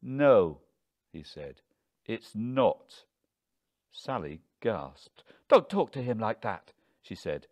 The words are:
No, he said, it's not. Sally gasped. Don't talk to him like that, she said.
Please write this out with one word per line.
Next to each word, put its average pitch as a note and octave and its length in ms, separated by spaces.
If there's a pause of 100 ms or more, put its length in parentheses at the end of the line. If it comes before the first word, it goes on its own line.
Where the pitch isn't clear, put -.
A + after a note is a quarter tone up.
No, B2+ 580 (520)
he D#2+ 120
said, C#2+ 380 (440)
it's - 300
not. A#2+ 720 (840)
Sally D#2+ 500 (200)
gasped. E2 640 (240)
Don't A#3+ 220
talk F#3+ 220
to C#3 100
him B2 180
like A2+ 220
that, G2+ 300 (300)
she - 140
said. D2 360